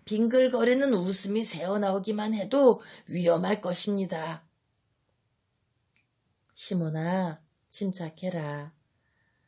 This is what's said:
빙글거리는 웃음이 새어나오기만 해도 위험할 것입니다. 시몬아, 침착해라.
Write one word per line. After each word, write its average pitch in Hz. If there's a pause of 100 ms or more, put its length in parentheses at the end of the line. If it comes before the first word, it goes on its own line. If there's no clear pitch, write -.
빙글거리는 247
웃음이 196
새어나오기만 202
해도 226 (260)
위험할 175
것입니다. 180 (2000)
시몬아, 170 (280)
침착해라. 165 (760)